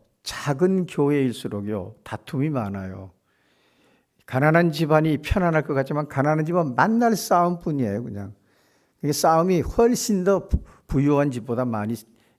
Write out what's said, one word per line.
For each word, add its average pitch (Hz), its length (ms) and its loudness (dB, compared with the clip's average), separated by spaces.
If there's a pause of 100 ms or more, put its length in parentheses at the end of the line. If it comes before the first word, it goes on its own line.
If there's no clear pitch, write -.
(240)
작은 175 640 -2
교회일수록요, 110 1160 -2
다툼이 139 460 -6
많아요. 95 640 -6 (1120)
가난한 156 480 2
집안이 156 460 2
편안할 165 440 0
것 151 100 -6
같지만 147 360 -2
가난한 151 360 0
집안 165 300 -2
만날 220 400 2
싸움뿐이에요, 170 880 0
그냥. 101 300 -12 (680)
이게 147 120 -2
싸움이 165 480 2
훨씬 220 640 0
더 190 240 2
부-, - 120 0 (260)
부유한 143 440 2
집보다 123 320 -4
많이 113 320 -4 (420)